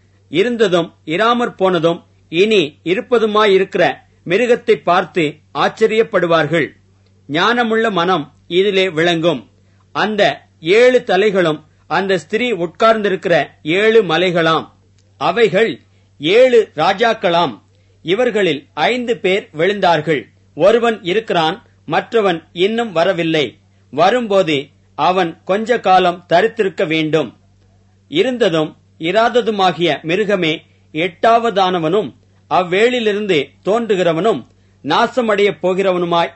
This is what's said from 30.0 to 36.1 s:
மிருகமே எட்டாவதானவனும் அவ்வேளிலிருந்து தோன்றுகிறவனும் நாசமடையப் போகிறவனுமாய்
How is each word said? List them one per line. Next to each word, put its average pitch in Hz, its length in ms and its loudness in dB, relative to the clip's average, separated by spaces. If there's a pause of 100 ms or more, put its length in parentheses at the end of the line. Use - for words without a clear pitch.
மிருகமே 180 640 -2 (260)
எட்டாவதானவனும் 185 1200 0 (360)
அவ்வேளிலிருந்து 196 1000 0 (140)
தோன்றுகிறவனும் 185 800 -2 (380)
நாசமடையப் 208 800 0
போகிறவனுமாய் 180 720 0